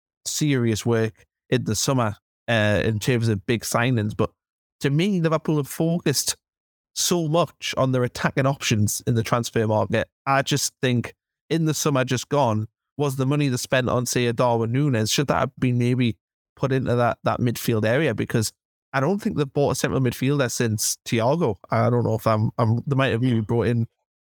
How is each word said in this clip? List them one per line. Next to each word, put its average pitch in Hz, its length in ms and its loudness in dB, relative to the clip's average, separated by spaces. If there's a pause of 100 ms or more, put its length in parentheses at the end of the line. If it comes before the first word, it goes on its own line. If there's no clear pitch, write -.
(240)
serious 120 600 0
work 113 400 0 (260)
in 127 140 0
the 110 100 -2
summer, 117 420 0 (320)
uh, 104 360 2
in 110 140 0
terms 117 300 0
of 104 160 0
big 117 180 -2
signings. 117 540 0
But 107 140 0 (500)
to 143 80 0
me, 175 320 0
Liverpool 160 360 0
have 143 120 -2
focused 165 680 -2 (580)
so 170 340 0
much 160 480 0
on 131 160 2
their 127 120 2
attacking 135 420 -2
options 113 600 0
in 131 80 0
the 113 80 0
transfer 117 440 -2
market. 107 420 0 (180)
I 135 160 2
just - 380 -2
think 123 340 -2 (360)
in 165 140 0
the 156 100 0
summer 139 300 0
just 127 240 -4
gone, 113 400 0 (280)
was 139 200 -2
the 131 100 0
money 147 220 0
they 127 80 -2
spent 127 320 0
on, 120 180 0
say, 123 200 0
a 120 60 0
Darwin 117 400 0
Núñez, 127 380 0
should 147 180 0
that - 120 2
have 127 180 0
been 123 200 0
maybe 123 380 2 (400)
put 135 160 -2
into 131 220 0
that, 120 300 2
that 113 160 0
midfield 117 440 0
area? 123 300 2
Because 110 380 -2 (400)
I 139 80 0
don't 175 180 0
think 202 180 -4
they've 143 160 -2
bought 143 200 2
a - 20 0
central 147 260 -2
midfielder 131 500 0
since - 560 -2
Thiago. 123 500 0 (140)
I 117 180 2
don't 120 160 0
know 110 100 0
if 107 120 -2
I'm, 110 320 0
I'm, 117 280 2
they 139 100 0
might 131 160 2
have 113 100 -2
maybe 123 180 2
brought 107 280 0
in 117 180 0 (360)